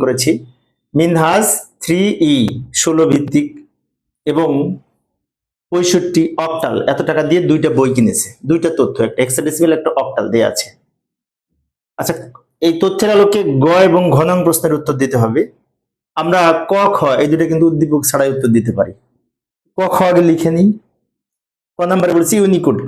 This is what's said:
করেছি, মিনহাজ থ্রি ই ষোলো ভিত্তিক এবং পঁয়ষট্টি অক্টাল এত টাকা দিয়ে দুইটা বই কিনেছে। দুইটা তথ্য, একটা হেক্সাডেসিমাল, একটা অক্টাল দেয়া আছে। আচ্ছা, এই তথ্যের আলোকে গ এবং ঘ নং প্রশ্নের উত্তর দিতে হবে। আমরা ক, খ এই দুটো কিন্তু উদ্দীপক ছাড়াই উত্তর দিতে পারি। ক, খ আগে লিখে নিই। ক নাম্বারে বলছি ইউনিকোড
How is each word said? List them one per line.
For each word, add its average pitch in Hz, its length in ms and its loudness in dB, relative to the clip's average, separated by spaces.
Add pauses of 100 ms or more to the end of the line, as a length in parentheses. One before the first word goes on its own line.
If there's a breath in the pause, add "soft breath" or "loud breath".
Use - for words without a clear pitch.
করেছি, 127 280 0 (640)
মিনহাজ 170 520 2 (360)
থ্রি 170 180 0 (320)
ই - 20 2 (460)
ষোলো 160 320 2
ভিত্তিক 143 340 0 (800)
এবং 156 240 0 (1200)
পঁয়ষট্টি 175 500 0 (240)
অক্টাল 156 280 -4 (180)
এত - 160 -2
টাকা 139 200 0
দিয়ে 175 120 2 (100)
দুইটা 156 180 0 (100)
বই 131 180 2
কিনেছে। 107 320 0 (200)
দুইটা 165 200 0 (100)
তথ্য, 113 180 -2 (100)
একটা 127 160 -4
হেক্সাডেসিমাল, 151 540 0
একটা 160 140 -4 (100)
অক্টাল 117 300 -4
দেয়া 110 220 2
আছে। - 140 -8 (1300)
আচ্ছা, - 160 -4 (520)
এই 170 60 4 (100)
তথ্যের 196 320 0
আলোকে 202 260 4 (240)
গ - 20 4 (220)
এবং 175 140 2 (120)
ঘ 135 40 4 (100)
নং 180 180 0
প্রশ্নের 160 320 0
উত্তর 147 240 -4
দিতে 135 200 -2
হবে। 113 180 0 (760)
আমরা 175 240 0 (300)
ক, - 20 -2 (240)
খ - 20 -4 (240)
এই 147 80 0
দুটো 165 200 0
কিন্তু 160 200 2
উদ্দীপক 147 400 0
ছাড়াই 139 240 0
উত্তর 131 220 -2
দিতে 113 220 0
পারি। 98 140 -2 (840)
ক, - 0 - (160)
খ - 20 -2 (140)
আগে 175 200 4
লিখে 165 260 0
নিই। 185 120 4 (1080)
ক - 20 -8 (120)
নাম্বারে 180 280 0
বলছি 170 180 0
ইউনিকোড 185 520 2